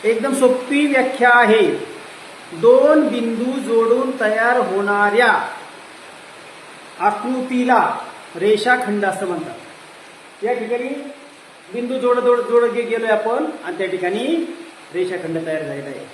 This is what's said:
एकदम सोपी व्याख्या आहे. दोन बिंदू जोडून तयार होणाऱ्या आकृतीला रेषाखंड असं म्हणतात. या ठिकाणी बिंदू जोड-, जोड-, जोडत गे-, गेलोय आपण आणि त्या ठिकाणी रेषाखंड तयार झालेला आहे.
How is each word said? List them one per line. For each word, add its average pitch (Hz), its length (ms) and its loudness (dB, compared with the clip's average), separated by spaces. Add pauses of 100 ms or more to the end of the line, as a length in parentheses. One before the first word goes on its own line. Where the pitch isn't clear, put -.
एकदम 233 240 0
सोपी 269 520 2
व्याख्या 254 480 2
आहे. 220 300 6 (880)
दोन 262 540 6
बिंदू 240 520 -2
जोडून 233 600 2
तयार 226 380 2
होणाऱ्या 202 920 2 (1500)
आकृतीला 247 1000 0 (380)
रेषाखंड 208 680 0
असं 190 200 -4
म्हणतात. 175 300 -6 (880)
या 240 100 0
ठिकाणी 240 360 -4 (840)
बिंदू 247 260 -6
जोड-, 247 200 2
जोड-, 240 220 2
जोडत 233 320 2
गे-, 240 120 -2
गेलोय 226 240 -4
आपण 226 360 0 (200)
आणि 175 120 -8
त्या 190 100 -4
ठिकाणी 214 680 -4 (380)
रेषाखंड 165 520 -4
तयार 156 160 -4
झालेला 139 280 -10
आहे. - 240 -14